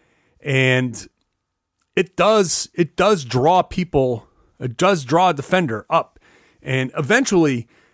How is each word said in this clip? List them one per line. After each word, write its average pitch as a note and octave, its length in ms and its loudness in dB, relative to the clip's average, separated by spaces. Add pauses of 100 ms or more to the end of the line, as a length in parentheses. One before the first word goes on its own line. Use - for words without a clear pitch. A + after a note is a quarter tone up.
(420)
And B2+ 680 0 (880)
it F#3 200 -2
does, G3 580 0
it F3 220 -4
does F#3 280 0
draw C3 380 2
people, C3+ 680 -2 (320)
it B2 180 -8
does F3 280 2
draw E3 240 2
a E3+ 40 2
defender C#3 560 -2
up. - 300 -4 (440)
And C3 340 -4
eventually, D#3+ 680 2 (260)